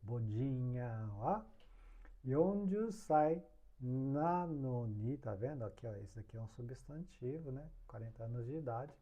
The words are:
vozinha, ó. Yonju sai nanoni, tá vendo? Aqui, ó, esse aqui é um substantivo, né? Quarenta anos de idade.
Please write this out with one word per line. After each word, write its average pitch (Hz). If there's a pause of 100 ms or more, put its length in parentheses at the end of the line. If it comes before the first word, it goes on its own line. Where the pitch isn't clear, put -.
vozinha, 120 (100)
ó. 175 (840)
Yonju 196
sai 160 (360)
nanoni, 131
tá 120
vendo? 123
Aqui, 107
ó, 110
esse 101
aqui 107
é 113
um 110
substantivo, 139
né? 139 (200)
Quarenta 113
anos 117
de 131
idade. 135